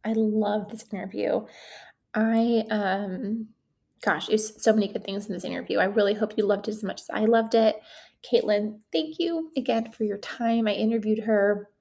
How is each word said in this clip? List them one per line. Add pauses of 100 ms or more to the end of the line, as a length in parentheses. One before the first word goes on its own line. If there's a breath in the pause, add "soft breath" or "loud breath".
I
love
this
interview. (680 loud breath)
I,
um, (560)
gosh,
it's
so
many
good
things
in
this
interview.
I
really
hope
you
loved
it
as
much
as
I
loved
it. (500 loud breath)
Caitlin, (120)
thank
you
again
for
your
time.
I
interviewed
her (100)